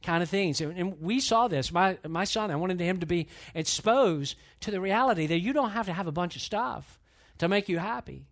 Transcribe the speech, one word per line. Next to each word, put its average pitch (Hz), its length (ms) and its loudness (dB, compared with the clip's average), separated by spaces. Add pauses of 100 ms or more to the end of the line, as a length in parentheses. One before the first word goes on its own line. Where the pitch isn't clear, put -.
kind 170 200 2
of 170 60 -4
things. 180 320 0
And, 160 160 -6
and 180 240 -4
we 208 180 0
saw 233 300 4
this. 143 220 -2
My, 180 260 2 (100)
my 165 160 -2
son, 214 280 -2
I 143 40 0
wanted 180 240 0
him 175 200 0
to 170 60 -4
be 170 220 0 (260)
exposed 170 800 2 (260)
to 214 100 -6
the 196 80 -2
reality 196 480 2
that 170 120 2
you 202 120 -2
don't 269 200 2
have 214 160 -2
to 180 60 -2
have 180 140 -4
a 151 60 -4
bunch 175 240 -2
of - 40 -10
stuff 226 560 -4 (420)
to 170 100 2
make 202 180 2
you 175 100 0
happy. 165 540 -6